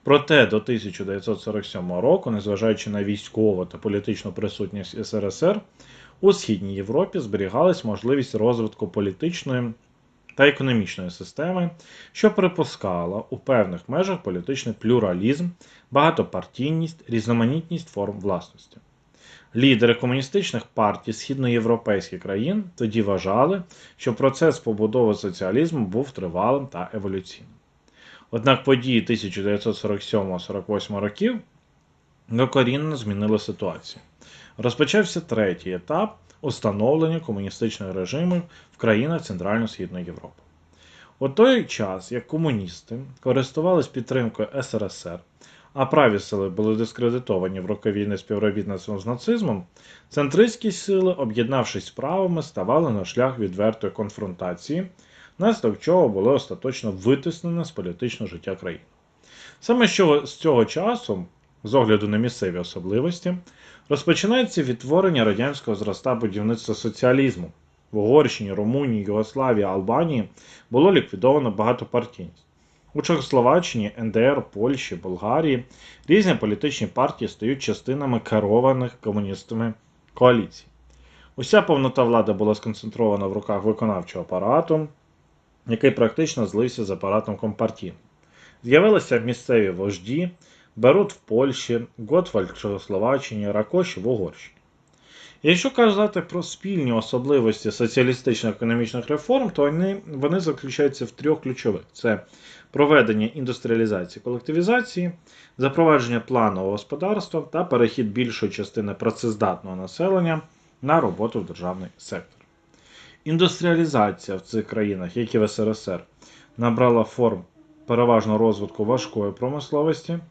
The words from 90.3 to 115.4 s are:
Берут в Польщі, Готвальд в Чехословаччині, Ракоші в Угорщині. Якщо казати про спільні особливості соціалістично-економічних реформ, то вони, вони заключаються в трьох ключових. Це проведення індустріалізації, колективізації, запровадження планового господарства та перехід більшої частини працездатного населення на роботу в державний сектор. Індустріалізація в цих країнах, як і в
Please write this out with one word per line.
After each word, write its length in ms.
Берут 360
в 40
Польщі, 640
Готвальд 420
в 100
Чехословаччині, 920
Ракоші 500
в 80
Угорщині. 460
Якщо 280
казати 500
про 220
спільні 500
особливості 760
соціалістично-економічних 1400
реформ, 420
то 120
вони, 340
вони 340
заключаються 640
в 60
трьох 300
ключових. 420
Це 280
проведення 560
індустріалізації, 960
колективізації, 880
запровадження 600
планового 520
господарства 680
та 240
перехід 480
більшої 400
частини 420
працездатного 800
населення 640
на 180
роботу 400
в 40
державний 520
сектор. 480
Індустріалізація 1120
в 40
цих 260
країнах, 500
як 180
і 40
в 40